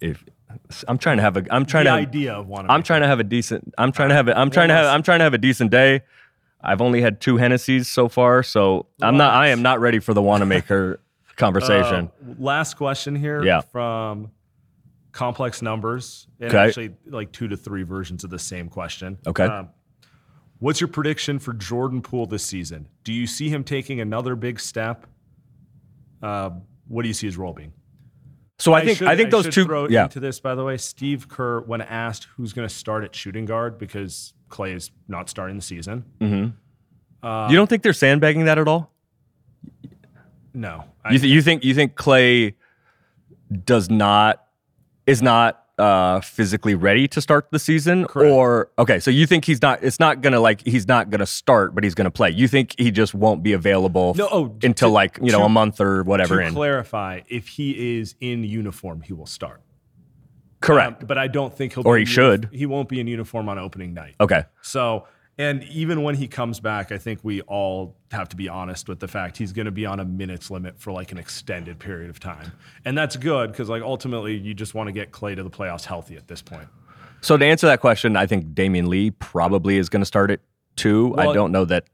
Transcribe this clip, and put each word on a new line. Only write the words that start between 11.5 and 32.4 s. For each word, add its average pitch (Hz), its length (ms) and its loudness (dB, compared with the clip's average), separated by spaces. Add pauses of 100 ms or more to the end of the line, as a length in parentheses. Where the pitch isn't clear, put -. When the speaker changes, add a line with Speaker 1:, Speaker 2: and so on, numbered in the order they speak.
Speaker 2:
Uh, 123 160 -18
last 143 400 -4
question 143 380 -6
here 147 280 -4
Speaker 1:
Yeah. 85 180 2
Speaker 2:
from 110 680 -8 (840)
Complex 123 480 -6
Numbers, 113 680 -8 (140)
and 120 100 -8
Speaker 1:
Okay. 110 80 4
Speaker 2:
actually, 110 360 2 (120)
like, 113 260 -12
two 117 160 -8
to 101 80 -8
three 98 260 -10
versions 90 420 -10
of 87 60 -14
the 87 80 -12
same 87 320 -12
question. 92 560 -12
Speaker 1:
Okay. 90 180 0
Speaker 2:
Um, 98 240 -2 (880)
what's 143 220 -2
your 170 80 -2
prediction 147 500 -4
for 127 140 -10
Jordan 120 480 -6
Poole 120 260 -6
this 101 200 -8
season? 82 420 -12 (140)
Do 110 100 -10
you 120 140 -4
see 151 240 -8
him 147 120 -6
taking 135 380 -8
another 117 340 -6
big 120 240 -8
step? 113 480 -8 (1160)
Uh, 101 280 -6 (380)
what 117 140 -6
do 113 60 -4
you 107 60 -6
see 110 120 -8
his 92 100 -8
role 90 160 -10
being? 76 220 -20 (840)
Speaker 1:
So 160 140 4
I 160 60 8
Speaker 2:
I 160 80 2
Speaker 1:
think, 226 120 2
Speaker 2:
should, 185 100 0
Speaker 1:
I 170 80 6
think 220 100 4
Speaker 2:
I 196 40 -4
Speaker 1:
those 214 140 4
Speaker 2:
should 160 80 -6
Speaker 1:
two, 190 140 4
Speaker 2:
throw 151 220 -2
Speaker 1:
yeah. 113 160 4
Speaker 2:
into - 160 -6
this, 131 200 -8
by 131 140 -6
the 131 100 -6
way, 131 140 -6
Steve 135 500 -8
Kerr, 120 320 -6
when 113 220 -8
asked 113 420 -8 (120)
who's 113 180 -10